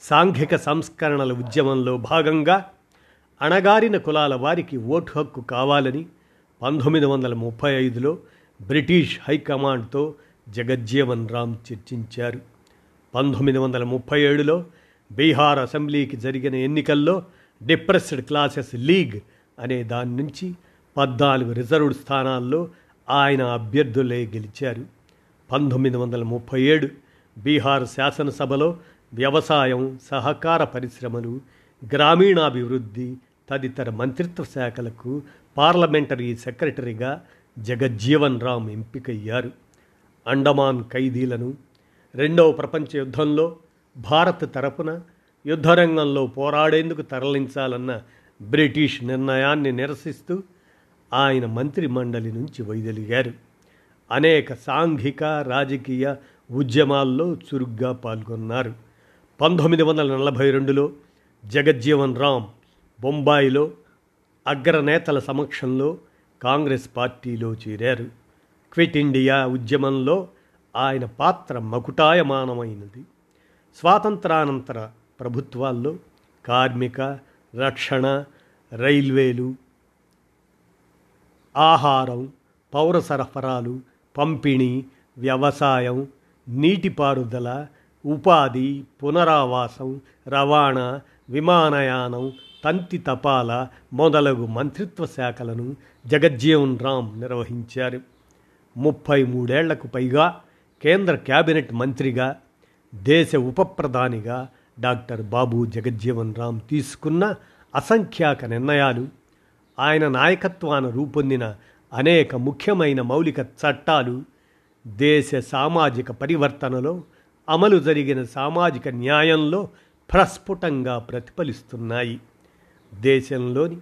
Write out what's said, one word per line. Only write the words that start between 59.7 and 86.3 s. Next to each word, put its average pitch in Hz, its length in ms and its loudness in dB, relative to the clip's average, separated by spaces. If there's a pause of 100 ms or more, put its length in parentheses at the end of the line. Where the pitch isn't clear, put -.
వందల 151 340 0
నలభై 135 340 0
రెండులో 139 400 0 (540)
జగజ్జీవన్ 139 720 2
రామ్ 127 300 0 (540)
బొంబాయిలో 143 720 2 (760)
అగ్రనేతల 147 720 2
సమక్షంలో 139 800 -4 (460)
కాంగ్రెస్ 135 540 0
పార్టీలో 117 560 -6
చేరారు. 113 520 -4 (680)
క్విట్ 170 240 2
ఇండియా 135 480 4
ఉద్యమంలో 135 840 0 (480)
ఆయన 131 300 -2
పాత్ర 139 540 -2
మకుటాయమానమైనది. 123 1500 0 (720)
స్వాతంత్రానంతర 160 1080 0 (300)
ప్రభుత్వాల్లో 123 760 -6 (500)
కార్మిక, 123 560 0 (540)
రక్షణ, 135 680 -2 (500)
రైల్వేలు, 131 840 2 (2000)
ఆహారం, 135 720 4 (420)
పౌర 165 260 2
సరఫరాలు, 131 800 -4 (380)
పంపిణీ, 131 680 0 (320)
వ్యవసాయం, 131 920 0 (400)